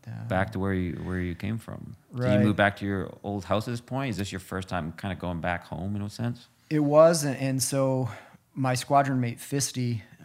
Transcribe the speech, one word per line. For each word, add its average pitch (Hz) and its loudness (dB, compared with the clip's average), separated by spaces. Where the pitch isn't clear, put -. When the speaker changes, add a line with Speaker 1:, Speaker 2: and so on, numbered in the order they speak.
Speaker 1:
Uh, 110 -10
Speaker 2:
Back 98 0
to 95 -4
where 98 0
you, 92 0
where 92 -4
you 90 -2
came 101 -6
from. - -12
Did 123 -6
you 123 -2
Speaker 1:
Right. 104 6
Speaker 2:
move 104 4
back 101 4
to 101 -6
your 98 -2
old 101 -4
house - 0
at 123 -4
this 120 -6
point? 131 -4
Is 90 -4
this 98 -4
your 95 -6
first 92 -8
time 85 -4
kinda 95 -6
going 85 -6
back 87 -2
home 87 -6
in 101 -6
a 104 -8
sense? 117 -6
Speaker 1:
It 151 2
was, 151 8
and, 139 -2
and 131 0
so 131 0
my 131 0
squadron 135 2
mate, 117 -2
Fisty, 123 -4